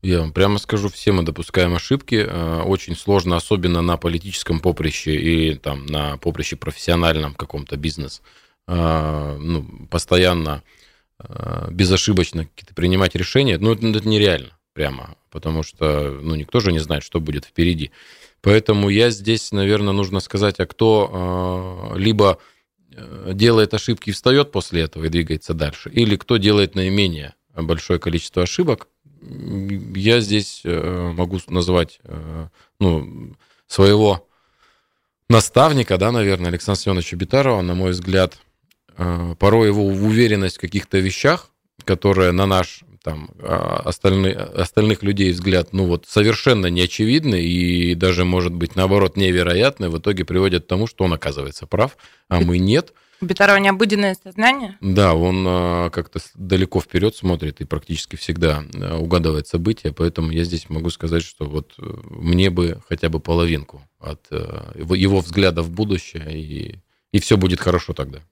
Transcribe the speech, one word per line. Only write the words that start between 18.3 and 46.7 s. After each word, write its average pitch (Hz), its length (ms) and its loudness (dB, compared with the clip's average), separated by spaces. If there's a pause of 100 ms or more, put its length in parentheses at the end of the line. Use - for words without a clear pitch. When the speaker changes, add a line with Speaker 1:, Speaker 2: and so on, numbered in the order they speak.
Speaker 1:
Поэтому 101 480 4
я 110 200 4
здесь, 104 400 -2
наверное, 101 440 0
нужно 98 260 -2
сказать, 101 400 -2
а 87 60 0
кто, 92 1300 0
э, 90 40 -6
либо, 101 400 4 (540)
э, - 400 -14
делает 110 420 4
ошибки 107 360 -4
и - 20 -2
встает 139 400 2
после 87 300 -2
этого 80 240 -6
и - 20 0
двигается 80 460 -2
дальше, 76 360 -6
или 107 260 2
кто - 200 0
делает 101 380 2
наименее 92 600 -2 (220)
большое 82 420 -2
количество 85 440 -2
ошибок. 147 460 -2 (340)
Я 98 1000 -2
здесь, 104 440 -2
э, 87 520 -2
могу 90 220 -2
с-, - 100 -10
назвать, 87 560 0
э, 80 440 -12 (300)
ну, 80 560 -2 (320)
своего 101 640 4 (1000)
наставника, 123 680 4
да, 104 140 2
наверное, 95 380 0
Александра 95 300 -2
Семеновича 90 360 -2
Битарова. 117 460 0
На 90 120 -2
мой 92 180 0
взгляд, 92 460 0 (580)
э, 87 420 -4
порой 110 300 6
его 101 180 2
уверенность 104 720 2
в - 20 -14
каких-то 95 380 -2
вещах, 113 520 0 (340)
которая 95 480 4
на 95 140 2
наш, 92 380 0 (180)
там, 78 280 -10 (100)
а, 85 440 -4
остальны-, 95 480 0
остальных 101 720 -2
людей 98 300 0
взгляд, 90 400 0
ну 95 140 0
вот, 87 220 -2
совершенно 107 580 2
неочевидны 104 760 0